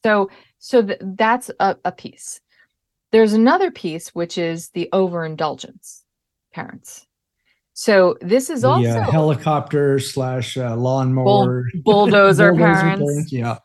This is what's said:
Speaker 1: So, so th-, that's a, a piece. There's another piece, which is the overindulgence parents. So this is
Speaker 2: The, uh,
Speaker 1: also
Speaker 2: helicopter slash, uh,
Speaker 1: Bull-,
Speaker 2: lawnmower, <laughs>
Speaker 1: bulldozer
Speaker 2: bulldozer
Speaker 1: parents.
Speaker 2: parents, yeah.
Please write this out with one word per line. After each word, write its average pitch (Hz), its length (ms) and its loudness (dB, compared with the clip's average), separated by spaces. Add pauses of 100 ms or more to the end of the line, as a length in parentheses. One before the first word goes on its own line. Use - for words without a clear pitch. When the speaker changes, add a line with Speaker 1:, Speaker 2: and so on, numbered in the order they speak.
Speaker 1:
So, 202 260 0 (300)
so 247 240 0
th-, 196 180 -6
that's 220 580 -2
a, 196 260 0
a 180 60 -4
piece. - 480 -18 (720)
There's 220 220 4
another 302 380 2
piece, 165 380 -10
which 170 280 -8
is 165 320 -6
the 170 240 -8
overindulgence 165 1080 -6 (500)
parents. - 520 -18 (680)
So 190 480 2
this 233 280 -2
is 285 120 -6
Speaker 2:
The, 254 80 2
uh, - 40 2
Speaker 1:
also 117 280 0 (100)
Speaker 2:
helicopter 147 880 0
slash, 127 580 -6
uh, 123 180 -6
Speaker 1:
Bull-, 117 80 -4
Speaker 2:
lawnmower, 127 840 0 (100)
<laughs> 151 80 -10
Speaker 1:
bulldozer 202 680 6
Speaker 2:
bulldozer 175 40 2
Speaker 1:
parents. 160 480 2
Speaker 2:
parents, 147 300 -4
yeah. 117 320 -4